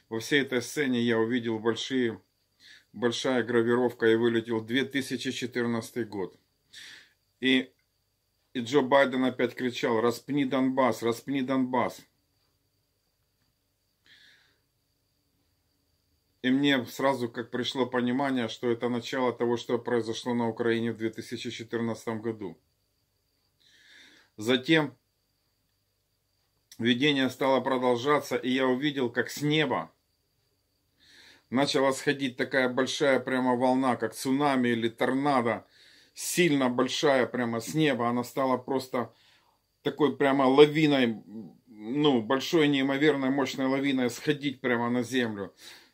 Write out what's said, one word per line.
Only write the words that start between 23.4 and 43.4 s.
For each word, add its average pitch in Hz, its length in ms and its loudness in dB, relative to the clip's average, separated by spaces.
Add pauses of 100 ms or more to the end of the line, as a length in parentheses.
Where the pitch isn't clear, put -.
Затем 127 600 2 (1800)
видение 131 500 2
стало 135 320 0
продолжаться, 127 760 0
и - 140 -2
я 131 160 0
увидел, 131 460 0
как 117 180 -2
с - 140 -10
неба 139 480 0 (1600)
начала 135 400 2
сходить 135 440 -4
такая 131 320 0
большая 131 520 0
прямо 127 360 -2
волна, 127 400 2
как 110 200 -4
цунами 135 540 0
или 113 200 0
торнадо, 127 800 0 (460)
сильно 147 540 2
большая 127 600 2
прямо 117 320 -4
с 113 160 -8
неба. 127 340 2
Она 120 140 -2
стала 131 340 0
просто 131 560 -4 (680)
такой 135 340 0
прямо 139 260 4
лавиной, 139 800 6 (460)
ну, 120 560 0
большой, 135 460 2
неимоверной, 139 600 2
мощной 135 380 -2